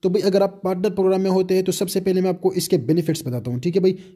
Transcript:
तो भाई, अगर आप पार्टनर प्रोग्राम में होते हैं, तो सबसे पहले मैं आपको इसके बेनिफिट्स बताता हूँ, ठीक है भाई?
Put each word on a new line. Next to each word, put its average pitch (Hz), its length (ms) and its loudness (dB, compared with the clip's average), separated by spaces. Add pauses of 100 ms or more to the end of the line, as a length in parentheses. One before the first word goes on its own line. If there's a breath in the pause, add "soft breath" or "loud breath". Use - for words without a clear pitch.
तो 190 80 0
भाई, 196 120 -2
अगर 196 200 4
आप 190 220 -2
पार्टनर 185 260 0
प्रोग्राम 190 300 2
में 190 100 0
होते 185 240 2
हैं, 185 100 2
तो 185 80 -2
सबसे 185 280 -2
पहले 185 200 0
मैं 185 80 2
आपको 185 240 0
इसके 180 240 0
बेनिफिट्स 156 500 0
बताता 120 240 -6
हूँ, 123 100 -4
ठीक 170 160 -2
है 190 60 2
भाई? 190 140 2 (200 loud breath)